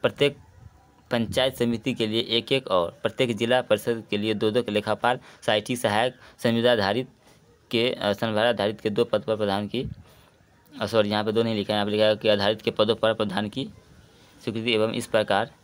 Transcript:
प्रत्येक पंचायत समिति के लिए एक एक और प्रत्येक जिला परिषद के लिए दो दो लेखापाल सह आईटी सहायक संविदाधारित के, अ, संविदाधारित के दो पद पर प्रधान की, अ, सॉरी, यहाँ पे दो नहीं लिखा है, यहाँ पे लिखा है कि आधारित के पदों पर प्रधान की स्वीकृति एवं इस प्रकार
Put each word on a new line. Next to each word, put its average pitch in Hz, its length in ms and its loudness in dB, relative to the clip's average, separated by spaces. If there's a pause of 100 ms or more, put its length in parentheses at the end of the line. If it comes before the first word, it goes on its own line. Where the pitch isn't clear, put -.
प्रत्येक 147 340 0 (720)
पंचायत 120 460 0
समिति 117 380 -2
के 110 120 -2
लिए 110 140 -2
एक 113 320 0
एक 135 160 0
और 90 340 0
प्रत्येक 117 340 0
जिला 117 260 2
परिषद 113 480 -2
के 104 80 -2
लिए 107 160 0
दो 107 160 0
दो 120 180 0
लेखापाल 107 500 0 (280)
सह 113 60 2
आईटी 107 240 -2
सहायक 117 380 0 (240)
संविदाधारित 117 720 2 (640)
के, 120 220 2
अ, 104 200 0
संविदाधारित 107 680 0
के 110 100 -2
दो 110 140 0
पद 107 180 -2
पर 110 140 -2
प्रधान 101 320 -2
की, 123 180 -6 (920)
अ, 110 60 -2
सॉरी, 104 240 2
यहाँ 104 140 0
पे 110 80 -2
दो 113 100 2
नहीं 113 120 0
लिखा 104 180 -2
है, 107 40 0
यहाँ 104 100 0
पे 107 60 -4
लिखा 107 120 2
है 107 120 2
कि 107 120 -2
आधारित 104 340 2
के - 80 0
पदों 107 240 2
पर 110 200 0
प्रधान 104 340 -2
की 131 200 -6 (760)
स्वीकृति 113 280 -2
एवं 110 200 2
इस 120 140 -6
प्रकार 107 440 2 (140)